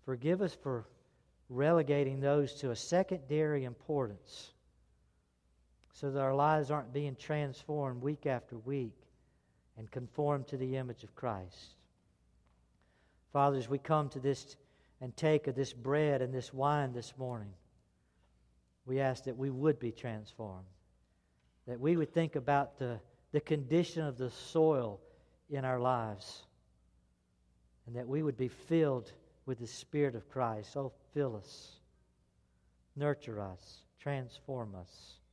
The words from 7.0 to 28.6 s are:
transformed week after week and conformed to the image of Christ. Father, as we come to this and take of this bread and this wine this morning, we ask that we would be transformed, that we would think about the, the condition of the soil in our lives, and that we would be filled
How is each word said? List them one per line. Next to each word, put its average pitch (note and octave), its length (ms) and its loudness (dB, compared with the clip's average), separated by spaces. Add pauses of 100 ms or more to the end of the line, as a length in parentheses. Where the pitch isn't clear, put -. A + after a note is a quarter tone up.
transformed C#3+ 880 -4
week D3 240 -2
after B2 320 -2
week B2 340 -4 (840)
and A2 120 -14
conformed C#3 580 -2
to C#3 100 -8
the C3 200 -2
image B2 260 -8
of G#2 120 -20
Christ. G2 580 -8 (1600)
Father, C#3 240 4
as A#2+ 100 -4
we C#3 120 -2
come D3+ 300 2
to C3+ 100 -8
this C3 360 -2 (460)
and B2+ 140 -10
take D#3 320 4
of B2+ 80 -2
this C3 180 -2
bread C#3 480 2
and B2+ 120 -2
this B2+ 200 -6
wine C#3 400 2
this A#2+ 240 -8
morning, A#2+ 360 -8 (1300)
we C3 140 0
ask C3 260 0
that B2+ 120 -4
we C3+ 120 -2
would C#3+ 300 2
be A#2 120 -4
transformed, G#2+ 720 -10 (1000)
that A#2+ 120 -6
we D#3 180 4
would D#3 160 0
think E3 220 2
about C#3 440 2
the, A#2+ 200 -4 (320)
the D3 100 2
condition D#3+ 640 2
of C3+ 140 -2
the B2+ 140 -4
soil C3+ 680 2 (500)
in C#3 160 -4
our B2+ 140 0
lives, A#2 640 -2 (1400)
and A#2 100 -10
that B2 120 -6
we D3 160 0
would C3+ 140 0
be B2+ 100 0
filled C#3 640 2 (340)